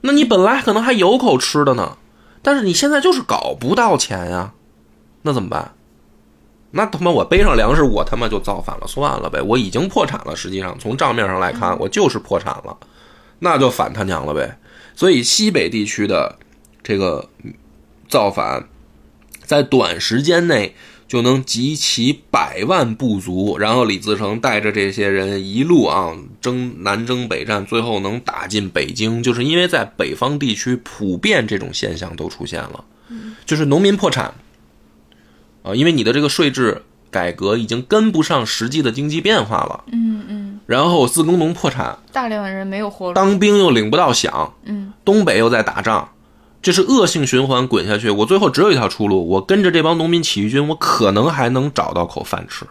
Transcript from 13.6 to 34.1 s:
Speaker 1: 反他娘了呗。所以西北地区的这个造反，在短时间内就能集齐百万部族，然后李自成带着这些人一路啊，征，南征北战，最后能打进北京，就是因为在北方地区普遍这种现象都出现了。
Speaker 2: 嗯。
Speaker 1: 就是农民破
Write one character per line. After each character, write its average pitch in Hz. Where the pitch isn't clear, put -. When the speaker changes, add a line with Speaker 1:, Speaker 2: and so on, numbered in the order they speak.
Speaker 1:
反 -
他 107
娘 82
了 76
呗。 69
所 185
以 131
西 214
北 113
地 110
区 104
的 85
这 104
个 87
造 104
反， -
在 147
短 101
时 113
间 170
内 110
就 120
能 131
集 131
齐 131
百 78
万 143
部 110
族， 90
然 107
后 123
李 98
自 104
成 104
带 117
着 107
这 101
些 101
人 98
一 101
路 156
啊， 82
征， 123
南 101
征 123
北 87
战， 104
最 113
后 110
能 104
打 -
进 98
北 73
京， 117
就 123
是 120
因 156
为 180
在 160
北 -
方 143
地 131
区 123
普 98
遍 156
这 107
种 90
现 90
象 87
都 80
出 -
现 85
了。 -
Speaker 2:
嗯。 220
Speaker 1:
就 156
是 156
农 143
民 202
破 190